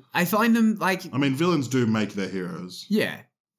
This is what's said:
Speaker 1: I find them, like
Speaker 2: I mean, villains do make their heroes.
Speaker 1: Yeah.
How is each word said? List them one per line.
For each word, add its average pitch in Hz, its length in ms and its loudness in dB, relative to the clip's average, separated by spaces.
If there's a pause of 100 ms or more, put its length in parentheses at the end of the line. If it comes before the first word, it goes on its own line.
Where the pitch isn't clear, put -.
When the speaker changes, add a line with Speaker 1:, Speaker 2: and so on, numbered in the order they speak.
(140)
Speaker 1:
I 175 120 2
find 220 300 2
them, 220 200 4
like 185 380 -2
Speaker 2:
I - 40 -4
mean, 139 180 2
villains 156 320 2
do 123 200 2
make 110 260 0
their 95 160 -4
heroes. 87 600 -8
Speaker 1:
Yeah. 127 320 -2 (380)